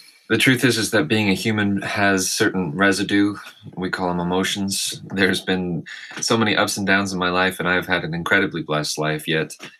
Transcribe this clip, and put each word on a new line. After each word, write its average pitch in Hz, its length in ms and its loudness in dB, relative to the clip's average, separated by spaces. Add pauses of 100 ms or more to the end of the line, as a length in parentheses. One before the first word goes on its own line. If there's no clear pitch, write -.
(300)
The 113 80 4
truth 123 260 4
is, 117 140 4
is 104 140 -2
that 98 180 2
being 107 200 2
a 95 40 4
human 101 480 0
has 98 500 2
certain 95 400 0
residue. 98 640 2 (400)
We 90 140 -4
call 92 200 -2
'em 87 120 -2
emotions. 95 800 -2 (120)
There's 95 280 2
been 90 420 -2 (380)
so 117 160 2
many 104 180 2
ups 101 220 0
and 101 100 -2
downs 98 240 2
in 90 80 -4
my 90 100 0
life, 92 300 0
and 87 80 -2
I've 90 180 0
had 87 200 0
an 80 80 -6
incredibly 85 500 0
blessed 76 340 -2
life, 76 300 -2
yet 80 300 -2 (220)